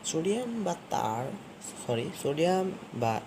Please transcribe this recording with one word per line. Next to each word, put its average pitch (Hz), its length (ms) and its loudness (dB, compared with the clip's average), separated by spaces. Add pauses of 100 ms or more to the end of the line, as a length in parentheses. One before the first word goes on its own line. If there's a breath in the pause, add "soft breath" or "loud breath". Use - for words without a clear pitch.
সোডিয়াম 220 580 0
বা 175 120 0 (140)
তার, 113 420 0 (560)
সরি, 123 220 0 (140)
সোডিয়াম 180 480 4 (220)
বা 113 340 2